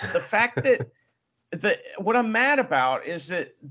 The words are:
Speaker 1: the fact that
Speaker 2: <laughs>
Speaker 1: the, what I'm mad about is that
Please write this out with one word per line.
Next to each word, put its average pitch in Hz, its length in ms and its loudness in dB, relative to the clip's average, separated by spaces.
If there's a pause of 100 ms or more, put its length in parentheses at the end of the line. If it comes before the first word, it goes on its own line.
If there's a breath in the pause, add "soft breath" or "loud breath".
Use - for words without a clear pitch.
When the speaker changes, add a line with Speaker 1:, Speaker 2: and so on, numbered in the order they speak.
(140)
Speaker 1:
the 170 60 2
fact 220 420 0
that - 260 2 (340)
Speaker 2:
<laughs> - 280 -20
Speaker 1:
the, 185 280 0 (200)
what 220 180 0
I'm 226 160 2
mad 269 260 2
about 131 460 2
is 151 240 -8
that 175 240 -4 (180)